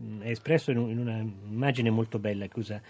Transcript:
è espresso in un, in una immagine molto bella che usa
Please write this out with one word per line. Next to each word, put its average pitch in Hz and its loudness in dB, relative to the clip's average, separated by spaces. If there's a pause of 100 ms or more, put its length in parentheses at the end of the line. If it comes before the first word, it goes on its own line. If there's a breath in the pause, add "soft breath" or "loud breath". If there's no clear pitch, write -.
(200)
è 110 -6
espresso 147 2
in 120 4
un, 117 2
in 117 0
una 117 -2
immagine 110 0
molto 110 2
bella 101 -2
che - -8
usa 107 -4 (100)